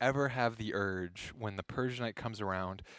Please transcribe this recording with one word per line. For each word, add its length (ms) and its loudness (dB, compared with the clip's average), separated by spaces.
ever 300 4
have 260 2
the 180 0
urge 640 0
when 180 -2
the 60 -4
purge 380 -2
night 160 -2
comes 240 -4
around 420 0